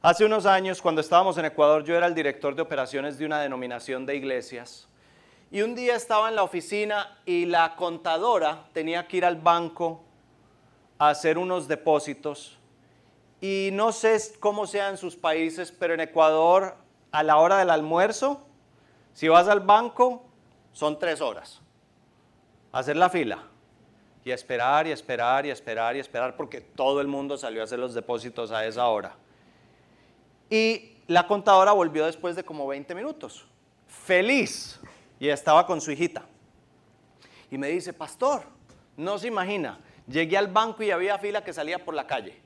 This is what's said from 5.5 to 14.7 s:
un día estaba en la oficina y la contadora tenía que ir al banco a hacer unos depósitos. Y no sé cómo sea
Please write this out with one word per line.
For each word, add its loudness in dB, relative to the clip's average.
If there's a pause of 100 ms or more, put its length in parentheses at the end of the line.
un -2
día 0
estaba 0
en -4
la 2
oficina -4
y 0
la 2
contadora -2
tenía -4
que -4
ir 2
al 2
banco 0 (960)
a 6
hacer 0
unos -4
depósitos. -4 (840)
Y -2
no 0
sé 2 (200)
cómo -2
sea -4